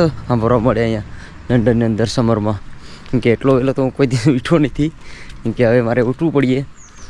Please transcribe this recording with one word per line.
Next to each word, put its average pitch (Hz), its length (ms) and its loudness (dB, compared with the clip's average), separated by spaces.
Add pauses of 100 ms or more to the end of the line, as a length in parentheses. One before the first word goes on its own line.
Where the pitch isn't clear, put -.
(280)
સાંભળવા 117 300 2
મળે 117 260 2
અહીંયા 110 180 -2 (480)
લંડનની 120 340 4
અંદર 110 220 0
સમરમાં. 110 520 0 (520)
કેમ 123 100 0
કે 123 100 2
એટલો 127 280 2
વહેલો 131 140 0
તો 135 100 -2
હું 131 140 -2
કોઈ 139 100 2
દિવસ 120 220 0
ઉઠ્યો 139 300 2
નથી, 147 320 0 (520)
કેમ 113 100 -2
કે 117 140 0
હવે 120 160 4
મારે 120 200 2
ઉઠવું 131 300 0
પડીએ. 135 320 2 (460)